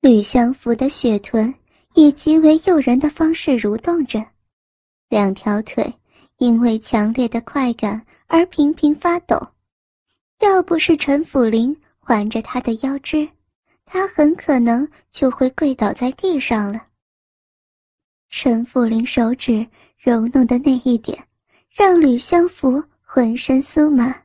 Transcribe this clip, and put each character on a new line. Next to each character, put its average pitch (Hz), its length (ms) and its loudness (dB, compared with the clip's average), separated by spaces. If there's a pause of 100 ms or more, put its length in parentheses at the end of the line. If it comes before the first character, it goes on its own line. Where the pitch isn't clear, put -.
吕 233 220 6
相 240 320 0
福 - 180 -4
的 262 160 -2
雪 226 300 -2
臀 220 340 -4 (420)
以 294 180 6
极 311 260 0
为 311 260 6
诱 349 140 2
人 247 180 0
的 294 140 0
方 320 240 -2
式 277 240 -2
蠕 208 200 -2
动 339 280 -2
着， 220 180 -6 (840)
两 202 260 0
条 208 280 -4
腿 - 300 -6 (460)
因 233 220 2
为 226 180 0
强 214 340 -2
烈 233 160 -2
的 233 120 -6
快 247 320 -4
感 220 280 -6 (280)
而 330 180 2
频 294 280 -2
频 302 200 0
发 349 260 -4
抖。 - 160 -4 (1000)
要 381 240 2
不 339 160 -2
是 320 180 0
陈 285 280 -2
辅 269 180 -2
林 226 340 0 (220)
环 208 320 -2
着 220 100 -6
他 254 200 -8
的 240 120 -4 (140)
腰 277 140 -4
肢， 302 280 -4 (560)
他 370 220 -6
很 302 300 2
可 262 240 0
能 233 280 0 (220)
就 - 180 -2
会 254 220 -2
跪 269 240 -2
倒 - 180 -4
在 247 200 -4
地 349 260 -4
上 214 340 -2
了。 220 140 -12 (1400)
陈 233 340 -2
辅 247 200 -2
林 226 200 0
手 240 300 -2
指 226 320 -2 (320)
揉 233 300 0
弄 254 180 2
的 247 140 0
那 285 100 0 (140)
一 247 120 0
点， - 240 -8 (540)
让 370 260 4
吕 269 160 4
相 349 320 0
福 269 320 -2 (220)
浑 233 340 0
身 262 240 0
酥 302 300 0
麻。 262 240 2 (100)